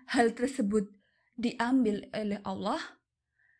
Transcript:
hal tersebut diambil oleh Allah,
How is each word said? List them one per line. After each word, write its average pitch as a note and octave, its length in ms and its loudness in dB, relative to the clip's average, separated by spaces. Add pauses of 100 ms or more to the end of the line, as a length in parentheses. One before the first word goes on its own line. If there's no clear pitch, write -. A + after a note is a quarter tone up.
(160)
hal A#3 160 6
tersebut A3 580 0 (460)
diambil A#3 800 0
oleh G#3 320 -4
Allah, G3+ 320 -4 (800)